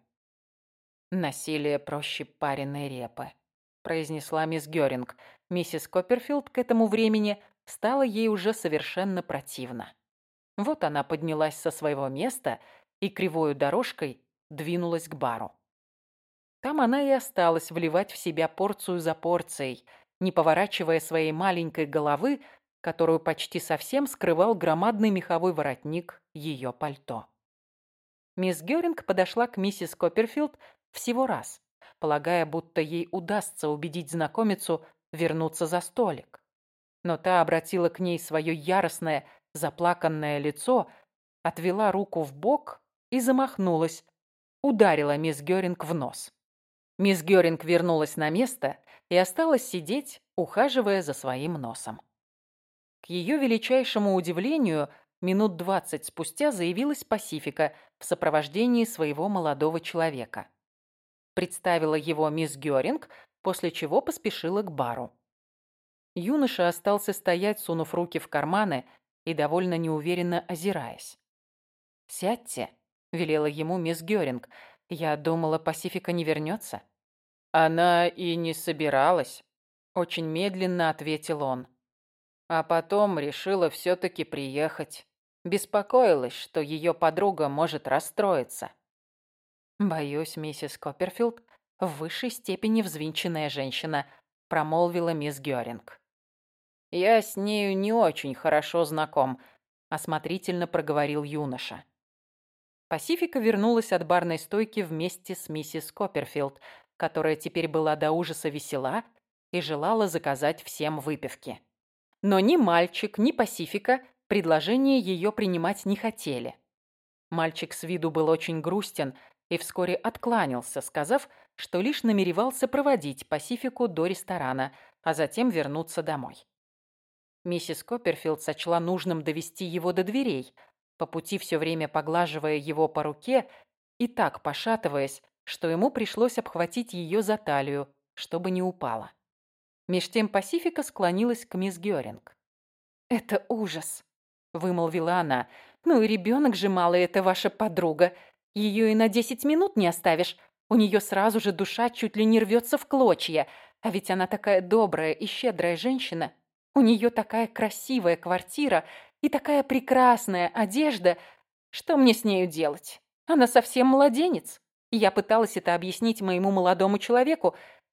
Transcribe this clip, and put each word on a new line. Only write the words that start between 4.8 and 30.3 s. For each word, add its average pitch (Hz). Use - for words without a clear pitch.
Миссис 170
Копперфилд 247
к -
этому 233
времени 214
стало 262
ей 226
уже 208
совершенно 180
противно. 127
Вот 285
она 147
поднялась 151
со -
своего 143
места 147
и 196
кривою 160
дорожкой 143
двинулась 165
к 160
бару. 117
Там 294
она 262
и 277
осталась 170
вливать 170
в -
себя 160
порцию 190
за 160
порцией, 156
не 185
поворачивая 165
своей 160
маленькой 165
головы, 151
которую 165
почти 160
совсем 254
скрывал 185
громадный 202
меховой 180
воротник 151
ее 143
пальто. 131
Мисс 180
Геринг 320
подошла 190
к 233
миссис 190
Копперфилд 226